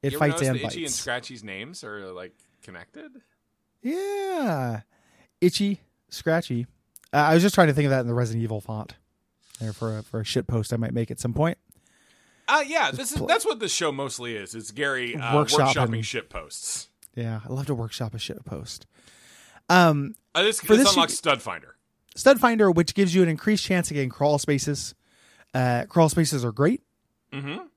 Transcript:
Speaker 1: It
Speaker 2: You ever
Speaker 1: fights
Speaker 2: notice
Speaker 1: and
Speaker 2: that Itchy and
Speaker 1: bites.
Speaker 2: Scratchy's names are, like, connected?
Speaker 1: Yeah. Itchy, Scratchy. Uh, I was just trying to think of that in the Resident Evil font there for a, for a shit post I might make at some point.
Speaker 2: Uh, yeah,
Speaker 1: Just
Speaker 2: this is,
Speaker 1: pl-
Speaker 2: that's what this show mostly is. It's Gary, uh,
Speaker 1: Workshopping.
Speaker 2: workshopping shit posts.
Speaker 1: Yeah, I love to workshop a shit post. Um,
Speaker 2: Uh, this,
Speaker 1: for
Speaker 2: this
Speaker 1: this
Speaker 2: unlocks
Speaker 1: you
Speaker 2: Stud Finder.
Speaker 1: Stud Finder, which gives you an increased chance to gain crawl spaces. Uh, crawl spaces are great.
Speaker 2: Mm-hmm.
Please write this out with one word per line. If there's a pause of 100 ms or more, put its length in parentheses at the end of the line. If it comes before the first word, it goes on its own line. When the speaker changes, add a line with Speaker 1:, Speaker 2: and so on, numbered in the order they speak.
Speaker 1:
It
Speaker 2:
You
ever
Speaker 1:
fights (100)
Speaker 2:
notice
Speaker 1:
and
Speaker 2:
that
Itchy
and
Speaker 1:
bites.
Speaker 2:
Scratchy's
names
are,
like, (280)
connected? (680)
Speaker 1:
Yeah. (600)
Itchy, (280)
Scratchy. (460)
Uh,
I
was
just
trying
to
think
of
that
in
the
Resident
Evil
font (640)
there
for
a,
for
a
shit
post
I
might
make
at
some
point. (880)
Speaker 2:
Uh,
yeah,
Speaker 1:
Just
Speaker 2:
this
is,
Speaker 1:
pl-
Speaker 2:
that's
what
this
show
mostly
is.
It's
Gary,
uh,
Speaker 1:
Workshopping.
Speaker 2:
workshopping
shit
posts. (260)
Speaker 1:
Yeah,
I
love
to
workshop
a
shit
post. (840)
Um, (200)
Speaker 2:
Uh,
this,
Speaker 1:
for
Speaker 2:
this
Speaker 1:
this
Speaker 2:
unlocks
Speaker 1:
you
Speaker 2:
Stud
Finder. (400)
Speaker 1:
Stud
Finder,
which
gives
you
an
increased
chance
to
gain
crawl
spaces. (600)
Uh,
crawl
spaces
are
great. (500)
Speaker 2:
Mm-hmm. (180)